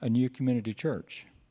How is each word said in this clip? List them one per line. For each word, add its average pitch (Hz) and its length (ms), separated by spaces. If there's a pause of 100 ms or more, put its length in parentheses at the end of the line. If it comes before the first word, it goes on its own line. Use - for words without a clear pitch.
a 123 80
new 123 220
community 120 420
church. - 540 (240)